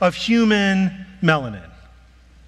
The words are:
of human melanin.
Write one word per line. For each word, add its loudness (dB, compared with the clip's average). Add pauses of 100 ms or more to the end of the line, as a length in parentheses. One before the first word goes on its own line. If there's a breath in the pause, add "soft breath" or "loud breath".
of 0
human 0 (160)
melanin. -2 (760)